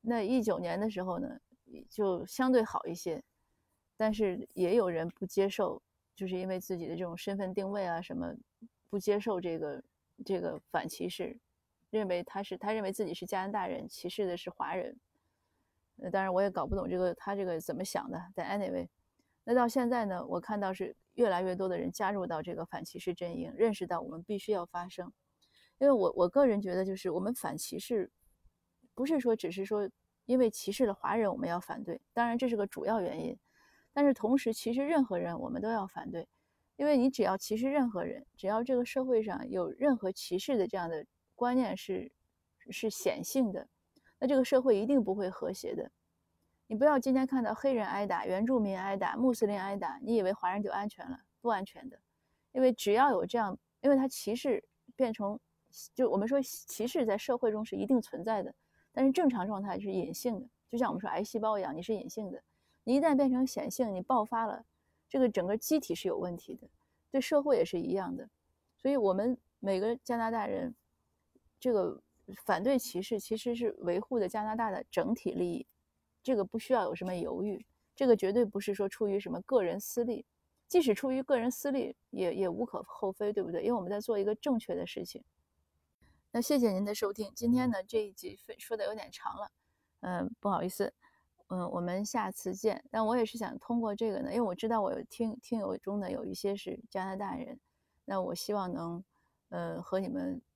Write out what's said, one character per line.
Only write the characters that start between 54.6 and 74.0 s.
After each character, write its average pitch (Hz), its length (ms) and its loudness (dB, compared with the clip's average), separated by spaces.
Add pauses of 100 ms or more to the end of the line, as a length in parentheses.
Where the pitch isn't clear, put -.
变 233 160 2
成， 214 260 -4 (560)
就 254 160 4
我 170 60 2
们 202 100 2
说 277 160 2
歧 - 440 -6
视 254 200 0
在 208 100 2
社 240 220 -2
会 220 140 2
中 214 120 -2
是 196 120 -6
一 196 100 -2
定 240 160 4
存 - 220 -10
在 214 180 0
的， - 100 -8 (400)
但 269 140 4
是 269 60 6
正 311 180 6
常 196 160 -2
状 202 160 -4
态 190 160 -4
是 196 140 -4
隐 170 200 -2
性 220 280 -4
的， - 80 -16 (200)
就 233 80 -6
像 233 140 2
我 - 20 -4
们 180 80 -4
说 208 80 -6
癌 185 140 -2
细 214 160 -4
胞 214 180 2
一 190 60 -2
样， 147 120 -4
你 165 60 -6
是 214 140 -2
隐 - 160 -6
性 202 220 -8
的， - 100 -12 (400)
你 247 140 2
一 285 40 6
旦 302 140 6
变 262 160 6
成 254 160 4
显 - 240 -4
性， 220 240 0
你 185 80 -4
爆 233 220 2
发 226 200 -2
了， - 200 -6 (440)
这 269 120 0
个 254 80 6
整 185 180 2
个 202 100 2
机 311 220 2
体 170 160 -2
是 185 140 -4
有 - 100 0
问 175 180 -4
题 - 200 -12
的， - 120 -20 (440)
对 269 80 4
社 285 200 4
会 277 180 4
也 165 60 4
是 180 140 -2
一 170 140 -2
样 180 240 -2
的。 - 120 -12 (480)
所 269 140 0
以 285 60 4
我 196 160 4
们 226 260 2 (220)
每 190 180 2
个 220 200 0
加 - 180 -4
拿 226 160 0
大 208 160 -2
人， 196 260 -4 (840)
这 247 120 2
个 185 300 0 (420)
反 180 160 2
对 262 160 4
歧 185 240 -2
视 202 200 -4
其 - 160 -4
实 240 180 -2
是 233 160 0 (120)
维 175 180 0